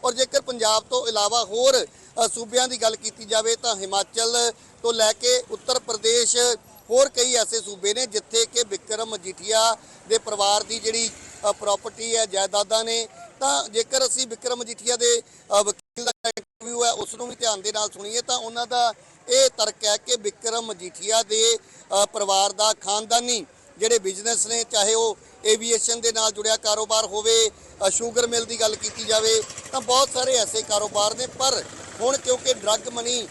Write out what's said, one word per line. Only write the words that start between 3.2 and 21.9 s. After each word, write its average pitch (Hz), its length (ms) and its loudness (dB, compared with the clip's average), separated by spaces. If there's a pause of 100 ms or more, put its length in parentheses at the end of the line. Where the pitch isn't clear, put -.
ਜਾਵੇ 220 320 0
ਤਾਂ 226 200 -2
ਹਿਮਾਚਲ 226 760 -2 (300)
ਤੋਂ 233 100 0
ਲੈ 226 200 4
ਕੇ 247 380 2
ਉੱਤਰ 254 280 -4
ਪ੍ਰਦੇਸ਼ 226 580 0 (540)
ਹੋਰ 269 180 6
ਕਈ 247 260 0
ਐਸੇ 226 260 2
ਸੂਬੇ 202 340 -4
ਨੇ 254 120 -2
ਜਿੱਥੇ 220 400 -2
ਕਿ 233 180 -2
ਬਿਕਰਮ 214 440 -6
ਮਜੀਠੀਆ 214 680 0 (320)
ਦੇ 220 100 2
ਪਰਿਵਾਰ 208 440 0
ਦੀ 220 160 -8
ਜਿਹੜੀ, 220 320 -2 (400)
ਅ, - 20 2
ਪ੍ਰਾਪਰਟੀ 220 640 -4
ਹੈ, 220 100 2
ਜਾਇਦਾਦਾਂ 202 580 0
ਨੇ। 226 240 -4 (320)
ਤਾਂ 277 280 0
ਜੇਕਰ 233 380 0
ਅਸੀਂ 262 200 -2
ਬਿਕਰਮ 240 320 -6
ਮਜੀਠੀਆ 233 380 -4
ਦੇ, 240 260 2 (380)
ਅ, - 20 4
ਵਕੀਲ 208 420 -6
ਦਾ 240 80 -2 (140)
ਇੰਟਰਵਿਊ 240 580 -6
ਹੈ 233 80 2
ਉਸ - 220 -6
ਨੂੰ 240 140 -10
ਵੀ - 80 -12
ਧਿਆਨ 214 240 -2
ਦੇ 208 120 -6
ਨਾਲ 214 180 -2
ਸੁਣੀਏ 208 320 -6
ਤਾਂ 247 160 -2
ਉਹਨਾਂ 233 280 -6
ਦਾ 240 260 0 (360)
ਇਹ 254 220 6
ਤਰਕ 214 340 -4
ਹੈ 208 120 4
ਕਿ 240 200 -2
ਬਿਕਰਮ 226 500 -4
ਮਜੀਠੀਆ 196 560 -2
ਦੇ, 220 360 2 (440)